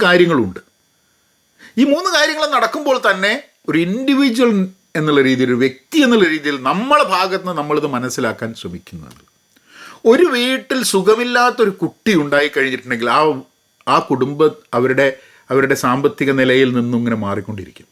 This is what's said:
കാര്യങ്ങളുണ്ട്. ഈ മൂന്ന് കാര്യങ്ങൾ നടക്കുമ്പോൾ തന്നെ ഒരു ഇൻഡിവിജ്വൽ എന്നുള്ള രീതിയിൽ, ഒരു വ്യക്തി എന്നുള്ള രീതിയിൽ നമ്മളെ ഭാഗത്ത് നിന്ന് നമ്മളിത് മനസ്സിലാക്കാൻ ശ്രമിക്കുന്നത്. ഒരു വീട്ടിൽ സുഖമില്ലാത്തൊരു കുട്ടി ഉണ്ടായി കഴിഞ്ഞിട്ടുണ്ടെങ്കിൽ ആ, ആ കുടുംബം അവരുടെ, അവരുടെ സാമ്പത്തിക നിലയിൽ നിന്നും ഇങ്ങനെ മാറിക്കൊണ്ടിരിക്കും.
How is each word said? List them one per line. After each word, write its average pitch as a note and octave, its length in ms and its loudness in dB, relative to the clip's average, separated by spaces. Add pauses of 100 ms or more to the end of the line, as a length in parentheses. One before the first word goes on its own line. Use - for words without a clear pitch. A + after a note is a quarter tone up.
കാര്യങ്ങളുണ്ട്. E3+ 580 2 (1160)
ഈ A#3 60 4
മൂന്ന് D#4 260 0
കാര്യങ്ങൾ D#4 420 0
നടക്കുമ്പോൾ C4 480 0
തന്നെ G3 340 0 (320)
ഒരു D3+ 120 -2
ഇൻഡിവിജ്വൽ B3 760 0 (440)
എന്നുള്ള D3 260 2
രീതിയിൽ, C3 280 2
ഒരു B2 100 0
വ്യക്തി C3 400 -2
എന്നുള്ള A#3+ 280 4
രീതിയിൽ D3 360 -2
നമ്മളെ B3 420 -2
ഭാഗത്ത് F#3 400 -4
നിന്ന് F3+ 120 -6
നമ്മളിത് D3+ 300 -4
മനസ്സിലാക്കാൻ B2 680 -6
ശ്രമിക്കുന്നത്. F2 640 -16 (840)
ഒരു B3+ 180 6
വീട്ടിൽ B3+ 600 -2
സുഖമില്ലാത്തൊരു A#3+ 880 0
കുട്ടി - 460 -4
ഉണ്ടായി C#3+ 340 0
കഴിഞ്ഞിട്ടുണ്ടെങ്കിൽ B2+ 600 -4
ആ, B2+ 100 2 (680)
ആ C3 120 2
കുടുംബം C#3+ 520 0 (220)
അവരുടെ, B2+ 340 2 (420)
അവരുടെ C3+ 260 2
സാമ്പത്തിക C3+ 560 0
നിലയിൽ C3 420 4
നിന്നും A#2+ 260 -2
ഇങ്ങനെ A#2 160 -2
മാറിക്കൊണ്ടിരിക്കും. G2+ 760 -8